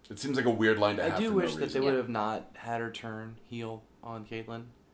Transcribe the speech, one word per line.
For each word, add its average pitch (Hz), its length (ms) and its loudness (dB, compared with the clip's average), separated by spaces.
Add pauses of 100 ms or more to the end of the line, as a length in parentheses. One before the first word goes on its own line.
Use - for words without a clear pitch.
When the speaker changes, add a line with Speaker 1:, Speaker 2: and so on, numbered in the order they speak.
Speaker 1:
It 107 80 -12
seems 139 180 -2
like 113 120 2
a - 40 6
weird 110 280 6
line 104 180 6
to - 80 0
Speaker 2:
I - 40 2
Speaker 1:
have - 100 0
Speaker 2:
do 220 100 2
Speaker 1:
for 208 60 2
Speaker 2:
wish 175 160 2
Speaker 1:
no - 60 -6
Speaker 2:
that 143 80 -2
Speaker 1:
reason. 135 160 0
Speaker 2:
they 135 40 4
would 139 80 4
Speaker 3:
Yeah. 131 40 4
Speaker 2:
have 120 120 -2
not 110 460 -2
had 117 260 -4
her 117 80 -4
turn 113 480 -10 (100)
heel 113 360 -8 (200)
on 113 220 -10
Caitlyn. 113 380 -8 (300)